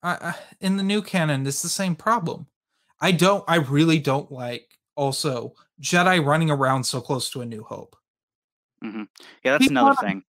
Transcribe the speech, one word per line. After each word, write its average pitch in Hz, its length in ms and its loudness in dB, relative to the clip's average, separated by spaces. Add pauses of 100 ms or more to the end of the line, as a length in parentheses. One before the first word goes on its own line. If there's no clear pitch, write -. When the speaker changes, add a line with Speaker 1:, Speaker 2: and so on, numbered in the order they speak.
Speaker 1:
I, 175 100 -4
I, 170 220 -8 (260)
in 190 160 0
the 196 60 -2
new 202 200 0
canon, 151 440 0
it's 139 160 -4
the 175 60 -6
same 185 280 -2
problem. 214 500 -2 (540)
I 180 120 4
don't, 185 360 4
I 165 80 4
really 156 420 4
don't 143 320 -2
like, 123 480 -12 (160)
also, 131 600 -4 (280)
Jedi 180 420 4
running 156 260 2
around 135 340 2
so 131 160 -4
close 127 300 -4
to 135 120 -10
A 120 40 -10
New 113 180 -12
Hope. - 320 -16 (880)
Speaker 2:
Mm-hmm. 107 180 -10 (420)
Yeah, 127 80 2
that's 151 120 4
Speaker 1:
People 143 140 2
Speaker 2:
another 269 220 4
Speaker 1:
don't, - 100 -4
Speaker 2:
thing. 95 220 -6